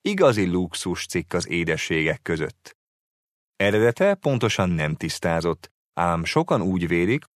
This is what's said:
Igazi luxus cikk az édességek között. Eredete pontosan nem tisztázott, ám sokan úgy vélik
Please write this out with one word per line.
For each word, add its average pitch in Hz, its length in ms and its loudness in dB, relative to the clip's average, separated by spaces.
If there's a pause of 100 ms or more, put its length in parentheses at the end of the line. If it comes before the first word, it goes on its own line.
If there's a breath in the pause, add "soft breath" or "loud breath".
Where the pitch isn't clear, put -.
Igazi 143 460 4
luxus 87 600 -2
cikk - 260 -4
az 90 160 -2
édességek 80 720 -2
között. - 540 -6 (800)
Eredete 113 580 2
pontosan 113 560 0
nem 78 240 0
tisztázott, 82 760 -4 (240)
ám 85 300 0
sokan 151 360 0
úgy 90 280 0
vélik 90 360 0 (120)